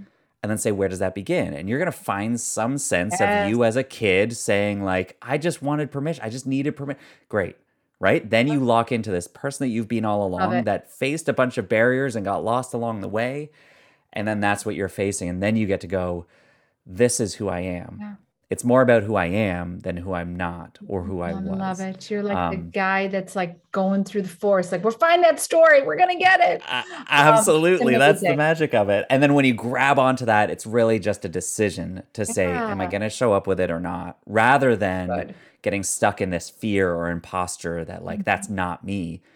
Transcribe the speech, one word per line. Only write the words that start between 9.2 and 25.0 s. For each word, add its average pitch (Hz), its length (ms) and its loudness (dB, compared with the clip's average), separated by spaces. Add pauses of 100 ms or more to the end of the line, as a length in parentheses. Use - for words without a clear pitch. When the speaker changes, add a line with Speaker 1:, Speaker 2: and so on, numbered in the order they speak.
Speaker 1:
person - 380 -6
that 123 40 -2
you've 110 180 -4
been 110 180 -2
all 104 140 0 (100)
Speaker 2:
Love 90 100 -4
Speaker 1:
along 104 140 0
Speaker 2:
it. 104 100 0
Speaker 1:
that 101 260 -4
faced 143 380 -4
a 131 60 2
bunch 127 240 0
of 98 100 -4
barriers 123 480 2
and 101 80 -6
got 95 180 -2
lost 120 300 -2
along 117 300 -6
the 98 60 -8
way. 131 420 -4 (640)
And 104 120 -4
then 107 140 -2
that's 101 240 0
what 107 100 -4
you're 92 140 -4
facing. 98 400 -4
And 90 140 -6
then 110 140 2
you 110 100 0
get 95 160 -2
to 92 40 -12
go, 87 400 -4 (600)
"This 120 340 0
is 107 140 -4
who 101 140 -6
I 90 120 -4
am." 90 400 -8
Speaker 2:
Yeah. 208 140 -12 (360)
Speaker 1:
It's - 120 -6
more 123 200 6
about 120 220 6
who 107 120 -2
I 92 100 2
am 90 540 -2
than 87 160 -8
who 90 160 -8
I'm 87 240 -6
not 85 500 -8
or 95 160 -6
who 90 200 -6
I 87 80 -4
Speaker 2:
I - 20 -4
love 190 260 -6
Speaker 1:
was. 190 220 -6
Speaker 2:
it. 190 300 -10
You're 208 120 -6
like 185 300 -2
the - 100 -6
Speaker 1:
Um, 170 80 -12
Speaker 2:
guy 190 380 -2
that's, 190 260 -6
like, 175 220 -4 (160)
going 196 320 0
through 202 180 -4
the 185 60 -6
forest, 196 420 0
like, 180 140 -2
"We'll 226 80 2
find 339 320 4